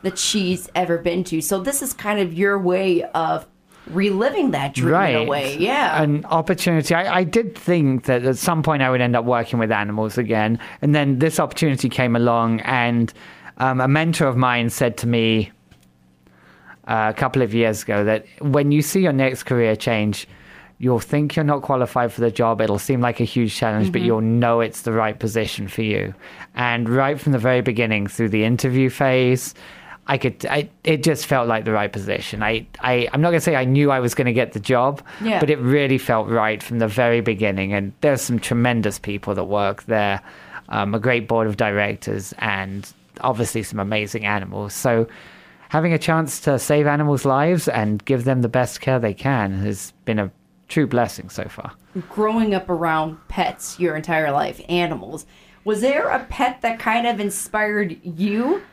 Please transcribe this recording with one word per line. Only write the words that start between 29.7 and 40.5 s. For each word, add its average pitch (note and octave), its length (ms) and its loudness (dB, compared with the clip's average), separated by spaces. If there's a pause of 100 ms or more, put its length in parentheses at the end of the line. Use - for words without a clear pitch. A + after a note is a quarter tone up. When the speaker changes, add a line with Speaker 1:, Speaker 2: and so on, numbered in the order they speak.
Speaker 2:
I C#3 120 0
could, - 260 -4
I, D3 240 -2 (140)
it D#3 180 0
just D#3+ 240 0
felt B2+ 220 2
like A2 180 0
the A2 60 -2
right G#2 200 0
position. G2+ 520 -6
I, A2+ 240 -2 (140)
I, B2 300 0
I'm C#3 100 0
not E3+ 80 4
gonna E3 100 2
say D#3 160 0
I C3 100 0
knew C#3+ 240 4
I C3+ 100 2
was A#2+ 140 0
gonna B2 200 0
get A#2+ 180 0
the A2 80 -8
job, B2+ 420 0 (220)
Speaker 1:
Yeah. G#3+ 160 0
Speaker 2:
but D3+ 100 2
it - 80 2
really C3+ 400 2
felt A2+ 320 0
right A2 320 0
from A#2+ 160 -6
the A2+ 100 2
very A#2 340 2
beginning. G2+ 520 -2
And G2 180 -2 (100)
there's C#3+ 200 2
some A#2+ 160 -2
tremendous A#2 600 0
people G2+ 340 -6
that F#2 120 -2
work G2+ 400 -2
there, G#2 360 0 (480)